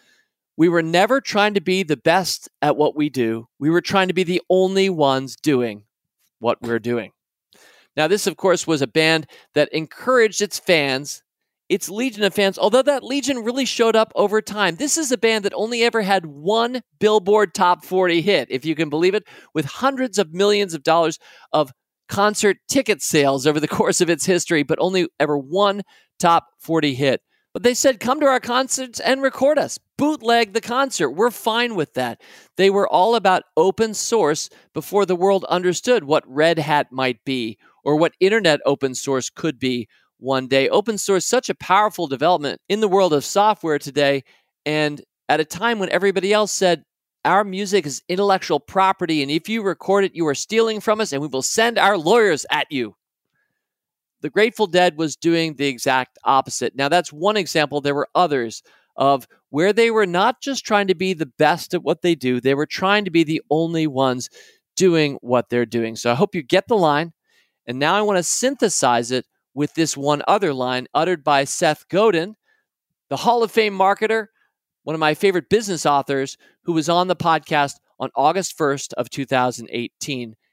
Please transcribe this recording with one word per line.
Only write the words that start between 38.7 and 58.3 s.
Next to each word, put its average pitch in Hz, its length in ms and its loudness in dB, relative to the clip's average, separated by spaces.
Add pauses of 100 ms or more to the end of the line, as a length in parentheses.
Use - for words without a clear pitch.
source 135 340 -4
could 143 300 -6
be 123 280 -4 (320)
one 131 280 -2
day. 135 200 2
Open 202 300 0
source, 190 280 -2
such - 240 -2
a 180 60 -6
powerful 196 500 0
development 139 600 -2
in 208 140 -2
the 208 80 2
world 180 240 4
of 139 100 0
software 196 560 0
today, 139 420 0 (440)
and 151 360 -2 (280)
at 151 100 2
a 156 60 -4
time 220 340 -4
when 185 100 -4
everybody 190 420 0
else 214 200 2
said, 175 320 0 (420)
"Our 185 180 4
music 190 420 -2
is 135 240 -8
intellectual 185 500 0
property, 180 640 0
and 139 80 -4
if 165 180 -4
you 220 140 -4
record 196 400 0
it, 170 100 -4
you 165 140 -2
are 139 80 0
stealing 220 460 -2
from 220 200 0
us, 196 120 -4
and 139 80 -4
we 151 80 -6
will 131 120 -4
send 226 380 0
our 196 180 4
lawyers 180 540 2
at 147 180 -2
you." 120 260 -6 (1300)
The 156 80 -6
Grateful 214 380 0
Dead 175 300 2
was 156 180 -4
doing 165 400 0
the 143 120 -2
exact 131 580 -2
opposite. 131 500 0
Now, 139 140 -2
that's 170 240 0
one 196 240 -2
example. 147 420 -2
There 143 160 -2
were 143 180 -4
others 143 480 0 (360)